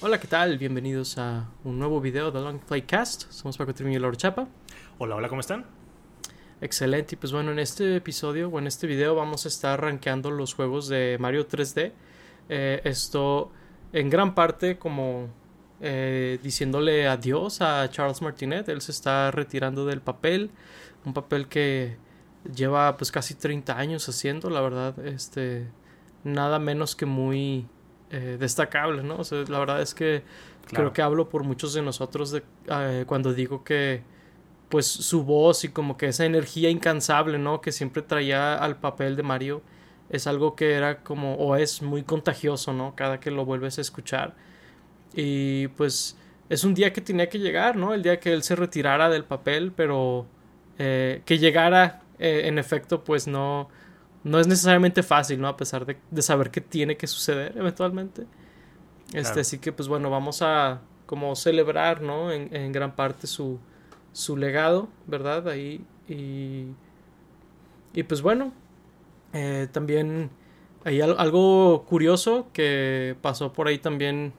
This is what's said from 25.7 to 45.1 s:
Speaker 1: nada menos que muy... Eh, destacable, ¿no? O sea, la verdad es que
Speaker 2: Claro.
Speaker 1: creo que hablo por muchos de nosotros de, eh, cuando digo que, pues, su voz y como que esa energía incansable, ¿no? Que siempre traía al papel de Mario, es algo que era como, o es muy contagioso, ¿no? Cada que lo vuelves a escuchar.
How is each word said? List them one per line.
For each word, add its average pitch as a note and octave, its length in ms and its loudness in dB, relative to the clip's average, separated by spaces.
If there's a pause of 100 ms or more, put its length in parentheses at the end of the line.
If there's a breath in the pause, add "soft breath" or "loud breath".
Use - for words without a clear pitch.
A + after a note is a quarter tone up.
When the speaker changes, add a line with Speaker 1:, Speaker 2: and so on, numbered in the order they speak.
Speaker 1:
nada C#3+ 340 0
menos D3+ 380 -2
que - 80 -4
muy... C3+ 640 -2 (440)
Eh, B2+ 300 -8
destacable, D3 640 0
¿no? D3+ 160 -6
O E3+ 60 -6
sea, C#3+ 240 -4
la C#3+ 100 -2
verdad C#3+ 240 0
es C#3+ 100 -4
que D#3 300 0 (400 loud breath)
Speaker 2:
Claro. - 220 0
Speaker 1:
creo C#3 100 0
que D#3 80 0
hablo D#3 260 2
por D3+ 160 -4
muchos C#3 300 -4
de D3+ 80 -2
nosotros C#3 480 -4
de, D3 120 -4 (260)
eh, C3+ 380 -2
cuando C3 280 0
digo C3 300 -4
que, C#3 380 0 (680 loud breath)
pues, D3 160 2
su - 380 0
voz D3+ 400 6
y - 40 -4
como C#3+ 300 -4
que D3 80 0
esa C#3 180 0
energía D#3+ 460 2
incansable, D#3 680 2
¿no? D3 220 -2
Que D#3 100 -6
siempre C#3+ 300 -4
traía C#3+ 560 0
al D3 240 -2
papel C3+ 340 -2
de C#3+ 80 -4
Mario, C#3 380 -4 (480 loud breath)
es - 180 -4
algo D3 300 2
que D#3 160 4
era C#3+ 300 0
como, C#3+ 320 -4
o C#3 220 2
es D3 260 0
muy C#3+ 200 -2
contagioso, D3 680 -2
¿no? C3 240 -4
Cada C3+ 240 -2
que D3+ 100 -6
lo C#3 140 -2
vuelves C3 320 -4
a D3 60 -4
escuchar. - 520 -6 (800 loud breath)